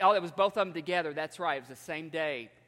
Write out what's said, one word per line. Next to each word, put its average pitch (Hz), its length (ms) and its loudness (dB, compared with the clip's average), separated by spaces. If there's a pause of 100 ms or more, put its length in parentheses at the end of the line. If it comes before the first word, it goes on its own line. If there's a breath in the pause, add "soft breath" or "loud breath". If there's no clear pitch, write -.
oh, 196 120 8
it 190 80 2
was 170 100 -6
both 196 240 2
of 202 120 2
them 170 60 -10
together. 165 380 -2
That's 156 280 -6
right. 156 180 0
It 131 40 -8
was 123 80 -16
the 127 140 -18
same 160 260 -8
day. 147 420 -4 (160)